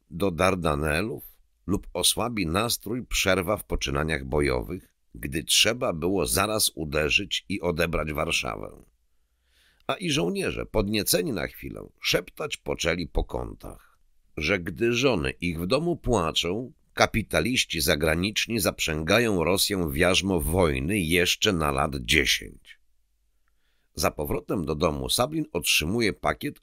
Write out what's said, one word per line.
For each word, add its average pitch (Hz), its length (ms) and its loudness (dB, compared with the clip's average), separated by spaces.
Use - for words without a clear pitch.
do 92 220 0
Dardanelów 82 920 0
lub 92 260 -2
osłabi 101 540 0
nastrój 107 580 -2
przerwa 95 520 2
w - 80 -12
poczynaniach 73 600 -2
bojowych, 67 720 -2
gdy 67 280 -6
trzeba 117 500 2
było 85 320 0
zaraz 104 500 0
uderzyć 78 720 0
i 95 120 -4
odebrać 82 520 0
Warszawę. 60 720 -4
A - 60 0
i 165 180 -4
żołnierze, 156 540 -2
podnieceni 110 680 0
na 76 140 -2
chwilę, 52 420 -12
szeptać - 560 -4
poczęli 82 500 -2
po - 160 0
kątach, - 760 -10
że 80 220 0
gdy 92 340 0
żony 117 380 2
ich 85 280 -2
w 87 80 -2
domu 151 280 0
płaczą, 95 760 0
kapitaliści 101 880 2
zagraniczni 85 760 2
zaprzęgają 87 840 0
Rosję 92 460 0
w 67 80 -4
jarzmo 87 440 4
wojny 78 580 2
jeszcze 87 540 2
na 78 180 2
lat 69 240 0
dziesięć. 65 840 -2
Za 85 160 0
powrotem 104 540 -4
do 78 100 -2
domu 73 340 0
Sablin 151 420 0
otrzymuje 92 640 0
pakiet - 500 -4